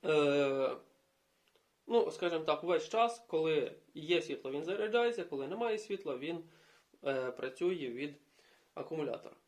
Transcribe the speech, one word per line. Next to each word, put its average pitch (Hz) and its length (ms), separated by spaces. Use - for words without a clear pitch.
Е, 143 720
ну, 233 240
скажімо 170 340
так, 151 180
весь 175 260
час, 233 380
коли 156 460
є 165 280
світло, - 280
він 143 140
заряджається, 214 600
коли 135 240
немає 220 300
світла, 190 380
він, 160 280
е, 131 260
працює 135 440
від 139 400
акумулятора. - 640